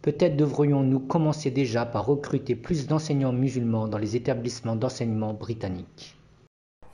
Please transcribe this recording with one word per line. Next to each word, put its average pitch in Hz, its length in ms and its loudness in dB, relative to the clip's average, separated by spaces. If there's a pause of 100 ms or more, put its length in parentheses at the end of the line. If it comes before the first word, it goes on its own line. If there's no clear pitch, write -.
Peut-être 151 340 2
devrions-nous 139 640 4
commencer 151 520 0
déjà 120 340 2
par 104 200 -2
recruter 139 520 0
plus 143 280 -2
d'enseignants 143 460 0
musulmans 120 560 0
dans 104 100 -2
les 107 200 -2
établissements 120 580 -4
d'enseignement 110 580 -2
britanniques. » 95 840 -8 (760)